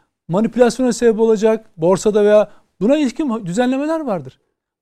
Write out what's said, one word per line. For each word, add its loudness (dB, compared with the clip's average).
manipülasyona 0
sebep 0
olacak, 0
borsada 0
veya 4
buna 2
ilişkin -4
düzenlemeler -2
vardır. -8